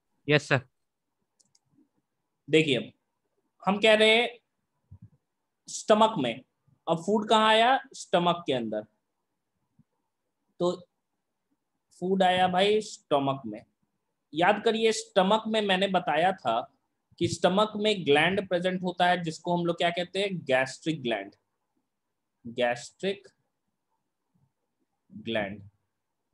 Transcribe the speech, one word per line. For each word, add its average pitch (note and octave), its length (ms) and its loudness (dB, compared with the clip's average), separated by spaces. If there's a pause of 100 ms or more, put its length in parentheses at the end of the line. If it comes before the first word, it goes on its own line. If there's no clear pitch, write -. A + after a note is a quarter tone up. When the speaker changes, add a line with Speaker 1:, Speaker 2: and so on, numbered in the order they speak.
(300)
Speaker 1:
यस, D3+ 180 2
sir। C3 140 2 (1900)
Speaker 2:
देखिए, D3+ 280 4
अब G#2+ 140 -8 (760)
हम G3+ 140 0
कह A3 140 4
रहे A3 280 4
हैं - 180 -6 (1300)
stomach A3 500 2
में, B2+ 240 -4 (480)
अब E3 80 0
food G#3 320 -2
कहाँ A3 200 4
आया? A#3 300 4 (140)
Stomach F3 540 -2
के C#3 60 0
अंदर। A2 320 -6 (1700)
तो F3+ 280 -2 (1120)
food F#3+ 240 0
आया F#3 240 4
भाई G3+ 340 2
stomach C3+ 640 -2
में। A2 200 -14 (680)
याद F#3+ 320 2
करिए, A3 260 2
stomach G#3 560 0
में A3 140 -2
मैंने G3 260 0
बताया F3 440 0
था B2 460 -4 (420)
कि E3+ 80 -2
स्टमक G#3 480 0
में G#3 300 -2
ग्लैंड E3+ 440 2
प्रेजेंट F3+ 320 -2
होता F3+ 260 -2
है, F3+ 160 0
जिसको F3 340 -4
हम F3 80 -2
लोग E3+ 120 -2
क्या F3 120 0
कहते F3+ 300 -6
हैं? G3 240 -4
गैस्ट्रिक C3 580 -4
ग्लैंड। G#2 340 -6 (1120)
गैस्ट्रिक B2 800 -4 (1800)
ग्लैंड, G#2 580 -8 (640)